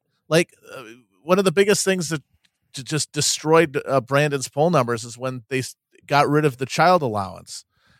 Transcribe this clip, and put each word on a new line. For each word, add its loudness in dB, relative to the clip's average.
like, 0
uh, -16
one 2
of 2
the 2
biggest 2
things -2
that -6
j-, -14
just -6
destroyed, 2
uh, 0
Brandon's -2
poll 0
numbers 0
is -16
when -10
they -4
s-, -10
got 4
rid 2
of 0
the -6
child 4
allowance. -8